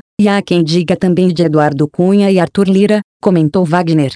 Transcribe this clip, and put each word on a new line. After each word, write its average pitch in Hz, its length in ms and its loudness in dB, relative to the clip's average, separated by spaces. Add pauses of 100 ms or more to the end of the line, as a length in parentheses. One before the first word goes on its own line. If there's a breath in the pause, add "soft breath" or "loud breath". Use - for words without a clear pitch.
(200)
e 208 80 2
há 202 120 0
quem 175 220 0
diga 170 320 -2
também 180 400 0
de 175 80 -2
Eduardo 151 460 0
Cunha 196 420 0
e 185 80 0
Arthur 185 300 -2
Lira, 202 320 2 (200)
comentou 180 440 0
Wagner. 160 520 0